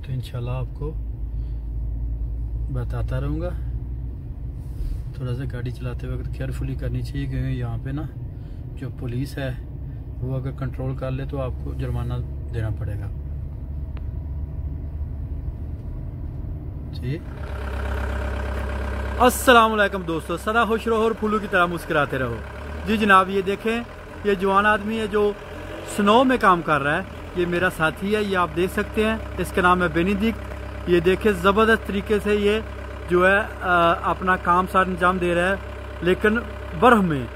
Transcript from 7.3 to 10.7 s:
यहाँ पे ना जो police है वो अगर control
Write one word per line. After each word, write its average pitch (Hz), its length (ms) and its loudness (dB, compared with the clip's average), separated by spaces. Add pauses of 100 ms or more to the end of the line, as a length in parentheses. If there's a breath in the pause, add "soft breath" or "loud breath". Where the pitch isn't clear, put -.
यहाँ 120 300 -2
पे 135 140 -6
ना 151 160 -4 (680 loud breath)
जो 131 160 -8
police 127 480 -4
है 135 120 -2 (680 loud breath)
वो 127 140 -2
अगर 131 180 -4
control 131 440 -4